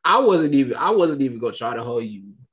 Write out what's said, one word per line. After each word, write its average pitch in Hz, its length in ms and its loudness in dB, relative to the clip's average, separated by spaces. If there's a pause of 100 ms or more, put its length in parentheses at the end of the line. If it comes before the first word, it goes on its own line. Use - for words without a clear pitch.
I 190 160 2
wasn't 165 360 4
even, 131 200 2
I 165 140 -2
wasn't 165 320 2
even 120 180 -4
gonna 113 140 -4
try 117 220 -6
to 117 80 -6
hold 120 200 -4
you 101 300 -14 (200)